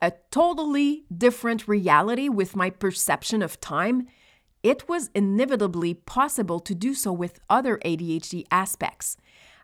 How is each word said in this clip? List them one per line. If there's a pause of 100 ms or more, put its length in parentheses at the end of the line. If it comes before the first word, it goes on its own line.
a (180)
totally (120)
different
reality
with
my
perception
of
time, (540)
it
was
inevitably
possible
to
do
so
with (100)
other
A
D
H
D
aspects. (460)